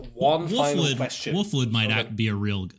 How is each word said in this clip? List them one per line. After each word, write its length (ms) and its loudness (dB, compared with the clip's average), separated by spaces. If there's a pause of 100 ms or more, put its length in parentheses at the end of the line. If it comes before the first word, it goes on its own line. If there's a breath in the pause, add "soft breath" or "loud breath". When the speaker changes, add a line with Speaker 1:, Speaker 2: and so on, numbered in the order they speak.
(140)
Speaker 1:
one 340 2
Speaker 2:
Wolfwood, 100 0
Speaker 1:
final 380 2
question. 400 -4
Speaker 2:
Wolfwood 360 0
might 180 2
Speaker 1:
Okay. 120 2
Speaker 2:
act, 140 -8
be 120 0
a 80 0
real, 320 -2 (120)